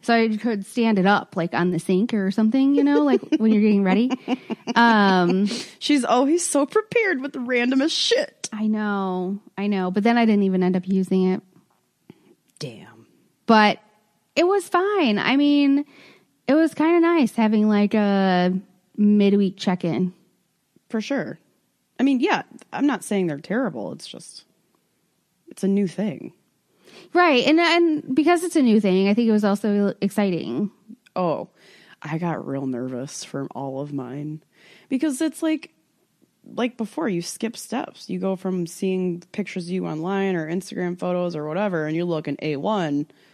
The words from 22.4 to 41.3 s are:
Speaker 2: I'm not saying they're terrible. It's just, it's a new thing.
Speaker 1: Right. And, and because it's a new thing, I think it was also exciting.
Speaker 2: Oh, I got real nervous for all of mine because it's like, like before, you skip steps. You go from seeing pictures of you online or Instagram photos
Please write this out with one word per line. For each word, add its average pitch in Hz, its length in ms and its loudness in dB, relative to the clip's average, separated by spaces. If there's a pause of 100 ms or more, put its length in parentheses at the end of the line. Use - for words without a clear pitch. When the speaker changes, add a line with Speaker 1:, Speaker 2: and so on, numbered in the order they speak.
Speaker 2:
I'm 269 140 -2
not - 180 -2
saying 190 240 0
they're 143 100 -4
terrible. 165 540 -4
It's - 160 -16
just, - 360 -20 (1040)
it's - 140 -10
a 196 60 0
new 196 180 0
thing. 185 460 -8 (800)
Speaker 1:
Right. 330 340 4
And, 311 140 4
and 339 540 2
because 320 280 2
it's 339 140 -4
a 294 60 4
new 220 180 4
thing, 190 280 2
I 208 60 4
think 226 140 2
it 220 40 4
was 214 120 2
also 202 560 0
exciting. 190 680 -2 (440)
Speaker 2:
Oh, 175 360 -2 (520)
I 156 160 -8
got 165 280 -6
real 135 200 -6
nervous 131 580 -8
for 139 300 -10
all 135 260 -10
of 147 120 -10
mine 143 500 -10 (480)
because 269 320 -2
it's 311 200 -4
like, 311 280 -4 (760)
like 240 320 -6
before, 254 320 -6
you 170 140 -2
skip - 340 -8
steps. - 540 -10
You 185 80 -6
go 190 180 -2
from 185 300 -4
seeing 185 560 -4 (100)
pictures 185 320 -8
of 170 60 -12
you 180 160 -4
online 185 500 -2
or 160 100 -4
Instagram 180 520 -6
photos 180 360 -2